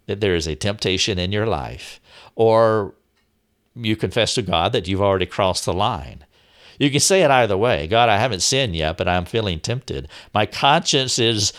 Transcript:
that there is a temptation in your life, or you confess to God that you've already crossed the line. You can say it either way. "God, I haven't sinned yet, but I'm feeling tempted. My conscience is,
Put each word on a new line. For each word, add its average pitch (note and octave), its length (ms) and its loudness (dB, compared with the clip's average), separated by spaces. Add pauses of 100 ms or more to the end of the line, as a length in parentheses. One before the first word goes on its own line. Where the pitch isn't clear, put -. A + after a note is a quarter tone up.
that G2+ 120 -6
there G2 120 2
is E2 140 0
a D2+ 80 -4
temptation G2+ 640 -2
in F2+ 120 -4
your G#2 140 -2
life, C2 560 -6 (320)
or A2 640 4 (800)
you A2 200 -2
confess G#2+ 380 -2
to B2+ 80 -2
God F2+ 320 0
that F#2+ 140 -2
you've F#2+ 160 0
already F#2+ 240 2
crossed F#2 380 -2
the G2+ 60 -2
line. F2+ 540 -6 (540)
You C#3+ 100 2
can C3+ 100 0
say F#3+ 220 4
it D3+ 80 4
either A#2+ 260 4
way. F#2+ 300 0
"God, A2+ 240 4
I G2+ 80 4
haven't A2 220 -2
sinned B2+ 360 -2
yet, D#2+ 220 -2
but F#2 100 -4
I'm F2+ 180 0
feeling G2+ 340 -4
tempted. G2 480 -8 (260)
My G#2+ 140 0
conscience C#3+ 720 0
is, A2+ 400 0